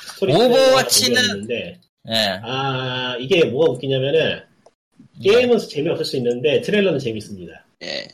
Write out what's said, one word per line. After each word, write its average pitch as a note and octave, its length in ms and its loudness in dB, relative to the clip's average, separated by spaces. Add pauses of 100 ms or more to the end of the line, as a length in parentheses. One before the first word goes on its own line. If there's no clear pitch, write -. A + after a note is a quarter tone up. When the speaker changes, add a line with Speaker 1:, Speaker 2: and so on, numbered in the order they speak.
(140)
Speaker 1:
스토리 F#3 200 -2
트레일러 A#3+ 220 4
하나 C4 120 6
Speaker 2:
오버워치는 B3+ 540 4
Speaker 1:
공개됐는데, G#3+ 580 -6 (300)
Speaker 2:
예. G#2+ 340 0
Speaker 1:
아, B2+ 760 -6
이게 D#3 260 2
뭐가 C#3 280 0
웃기냐면은, C3+ 680 -2 (840)
Speaker 2:
예. F#3+ 60 2
Speaker 1:
게임은 A#3+ 300 6
재미없을 D3+ 460 -4
수 - 120 -6
있는데, B2 440 0
트레일러는 F#3+ 380 0
재밌습니다. G2+ 640 -10 (180)
Speaker 3:
예. C#2+ 300 -10